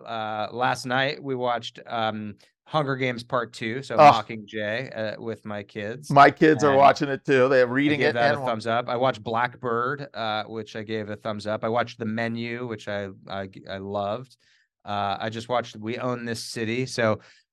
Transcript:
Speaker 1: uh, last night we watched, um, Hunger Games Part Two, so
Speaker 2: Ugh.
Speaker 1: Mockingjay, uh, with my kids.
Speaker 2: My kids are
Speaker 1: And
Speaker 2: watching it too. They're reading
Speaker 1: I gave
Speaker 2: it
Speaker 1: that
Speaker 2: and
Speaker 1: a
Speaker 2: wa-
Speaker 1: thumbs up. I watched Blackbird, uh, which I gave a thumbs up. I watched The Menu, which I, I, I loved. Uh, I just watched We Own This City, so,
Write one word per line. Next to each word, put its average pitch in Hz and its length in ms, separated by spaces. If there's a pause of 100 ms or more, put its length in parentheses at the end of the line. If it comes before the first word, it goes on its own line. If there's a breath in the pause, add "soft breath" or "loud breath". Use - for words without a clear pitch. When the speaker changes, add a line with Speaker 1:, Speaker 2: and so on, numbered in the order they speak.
Speaker 1:
uh, 110 480
last 123 360
night 135 340
we 135 140
watched, 120 500
um, 107 500 (280)
Hunger 139 320
Games 127 280
Part 120 300
Two, 117 300
so 117 120
Speaker 2:
Ugh. 123 320
Speaker 1:
Mockingjay, 110 920
uh, - 20
with 110 240
my 104 160
kids. 110 480
Speaker 2:
My 143 220
kids 156 320
are 143 80
Speaker 1:
And 135 80
Speaker 2:
watching 139 300
it 135 140
too. 131 240
They're 127 200
reading 139 320
Speaker 1:
I 127 60
gave 147 40
Speaker 2:
it 147 40
Speaker 1:
that 120 160
Speaker 2:
and 143 80
Speaker 1:
a - 40
Speaker 2:
wa- 127 60
Speaker 1:
thumbs 110 180
up. 120 240
I 123 60
watched 120 280
Blackbird, 123 920
uh, 107 300
which 110 300
I 110 60
gave 107 300
a 104 40
thumbs 104 300
up. 110 180
I 113 60
watched 120 300
The 117 60
Menu, 117 600
which 110 220
I, 101 220 (200)
I, 98 200 (200)
I 98 80
loved. 101 580 (480)
Uh, 101 360
I 113 100
just 113 200
watched 120 260
We 110 240
Own 123 260
This 117 180
City, 117 440
so, 110 320 (340 soft breath)